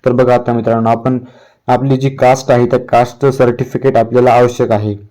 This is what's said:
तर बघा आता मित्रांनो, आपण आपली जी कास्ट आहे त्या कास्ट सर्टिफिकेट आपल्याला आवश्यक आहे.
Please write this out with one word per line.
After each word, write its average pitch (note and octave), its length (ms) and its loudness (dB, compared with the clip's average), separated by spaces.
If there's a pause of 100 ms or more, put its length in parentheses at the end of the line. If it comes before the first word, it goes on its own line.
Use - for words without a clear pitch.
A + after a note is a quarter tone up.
तर B2 60 2
बघा B2 220 2
आता A#2+ 180 -2
मित्रांनो, A2+ 360 -2
आपण A#2 300 -2 (480)
आपली C3 300 0
जी C3+ 140 -2
कास्ट C3 400 0
आहे B2 160 4
त्या A#2+ 120 0
कास्ट A#2+ 480 -2
सर्टिफिकेट C3 720 0
आपल्याला A#2+ 340 2
आवश्यक A#2+ 420 2
आहे. G#2 220 -2 (160)